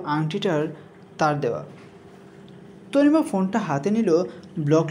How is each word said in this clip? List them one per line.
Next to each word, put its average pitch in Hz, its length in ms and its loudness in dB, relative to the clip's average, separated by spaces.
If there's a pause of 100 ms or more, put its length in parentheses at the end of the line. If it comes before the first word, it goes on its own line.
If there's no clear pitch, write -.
আংটিটার 156 640 -2 (500)
তার 147 220 0
দেওয়া। 113 260 -4 (1300)
তনিমা 294 300 4
ফোনটা 196 380 -2
হাতে 160 320 -2
নিল, 190 320 2 (360)
block 151 320 2